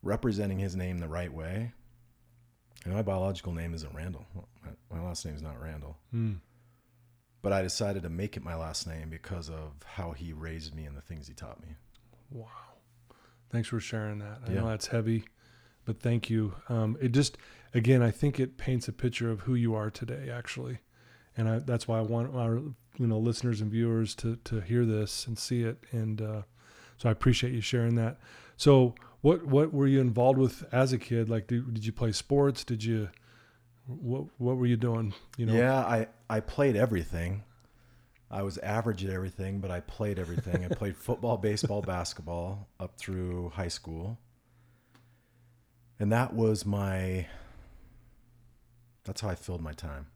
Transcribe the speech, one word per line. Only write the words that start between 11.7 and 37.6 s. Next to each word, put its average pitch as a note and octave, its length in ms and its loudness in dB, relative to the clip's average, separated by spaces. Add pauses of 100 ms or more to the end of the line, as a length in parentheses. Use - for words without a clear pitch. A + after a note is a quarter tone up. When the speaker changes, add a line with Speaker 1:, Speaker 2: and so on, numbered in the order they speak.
Speaker 2:
Wow. A2+ 160 -14 (1040)
Thanks A#2 180 0
for A#2 120 -2
sharing G#2+ 380 -4
that. G#2 280 -12
I - 60 -4
Speaker 1:
Yeah. A2+ 80 2
Speaker 2:
know A2+ 80 0
that's A2 200 -4
heavy, A2+ 360 2 (600)
but A2+ 160 -4
thank A#2 280 0
you. A2 260 0 (140)
Um, A2+ 320 0
it B2+ 120 0
just, C#3 260 2 (360)
again, B2 280 6
I A#2 80 4
think - 280 0
it C3 200 -2
paints B2+ 300 0
a - 40 -6
picture A#2+ 380 -2
of G#2+ 100 -2
who A2+ 140 0
you A#2 200 2
are G#2+ 160 -2
today, B2+ 400 -8
actually. B2 480 -8 (580)
And A2+ 120 2
I, A2+ 120 2
that's B2 260 0
why A2+ 120 2
I A2+ 40 2
want A#2 320 0
our, A2+ 220 2
you B2+ 500 -4
know, A2 120 4
listeners A2+ 420 0
and G#2+ 100 0
viewers A2+ 460 2
to, A#2 280 -2
to A2 160 -2
hear A2+ 240 2
this G#2+ 420 0
and A2+ 120 -6
see A#2+ 240 0
it. A2+ 160 -2 (140)
And, A2 280 -2
uh, G#2+ 220 -4 (540)
so - 120 2
I A2+ 40 6
appreciate B2 400 4
you A#2+ 80 -2
sharing A#2 340 2
that. A#2 240 0 (380)
So B2+ 400 8 (240)
what, E3 260 6
what D3 260 6
were C#3 140 4
you C3+ 140 8
involved B2+ 380 6
with C3 340 2
as C3 200 4
a A#2+ 60 0
kid? A#2 320 0
Like, A2+ 160 0
do, A#2+ 160 0
did A2+ 240 -4
you A2 60 -2
play A#2 180 0
sports? C#3 540 2
Did A2+ 180 -4
you, A2 260 0 (800)
what, C3+ 380 -4 (140)
what B2+ 180 2
were B2 100 2
you A#2+ 100 4
doing? A2+ 380 0 (240)
You A#2 80 0
know? A2 80 4
Speaker 1:
Yeah, B2+ 240 6
I, A2+ 300 2 (200)
I A2 120 0
played C3+ 360 2
everything. F#2+ 680 0 (840)